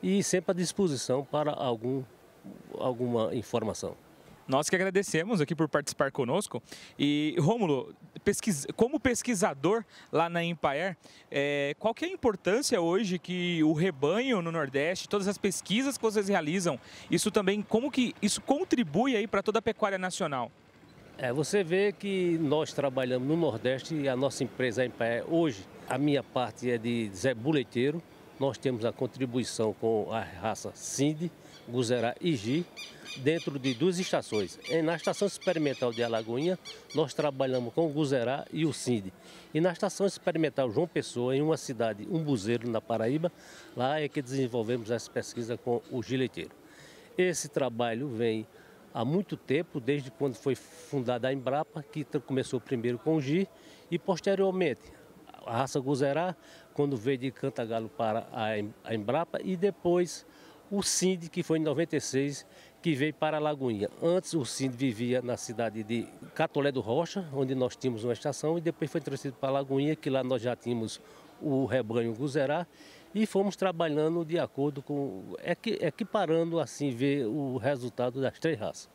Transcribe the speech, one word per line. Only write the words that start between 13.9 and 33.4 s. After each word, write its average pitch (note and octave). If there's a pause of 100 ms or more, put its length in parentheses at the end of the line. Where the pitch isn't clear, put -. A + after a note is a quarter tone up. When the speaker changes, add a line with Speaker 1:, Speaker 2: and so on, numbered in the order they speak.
Speaker 2:
no E3
Nordeste, D3+
todas G3+
as G3+
pesquisas A3+
que -
vocês G#3
realizam, E3+ (320)
isso F#3+
também, G3+
como A#3+
que A#3+
isso -
contribui B3
aí G#3
pra G#3
toda A3
a -
pecuária G3+
nacional? E3+ (680)
Speaker 1:
É, B2+
você D#3
vê F#3+
que F3+
nós D3+
trabalhamos B2+
no D#3
Nordeste C3
e C#3+
a B2+
nossa C3
empresa B2+
Empaer A#2 (100)
hoje, D#3+ (240)
a B2
minha C#3+
parte B2
é A#2+
de A2+
zebu A#2+
leiteiro. C#3 (380)
Nós C3
temos A#2+
a A2+
contribuição A#2+
com A2
a A2
raça F#2+
Sindi, D#3 (380)
Guzerá A#2+
e E3+
Gi, B2+ (520)
dentro C#3+